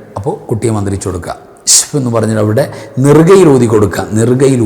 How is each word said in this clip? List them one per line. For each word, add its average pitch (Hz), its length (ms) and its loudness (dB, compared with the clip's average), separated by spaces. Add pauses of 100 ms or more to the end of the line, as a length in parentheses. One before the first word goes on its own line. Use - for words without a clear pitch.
(180)
അപ്പോൾ 147 160 -6 (160)
കുട്ടിയെ 117 280 -4
മന്ത്രിച്ചു 98 320 -6
കൊടുക്കുക. 87 260 -10 (340)
ഇസ്ഫ് - 300 -2
എന്ന് 123 160 -2
പറഞ്ഞാൽ 110 300 0
അവിടെ 113 200 0 (400)
നെറുകയിൽ 165 480 6
ഊതി 120 200 2
കൊടുക്കുക, 98 320 0 (120)
നെറുകയിൽ 127 480 0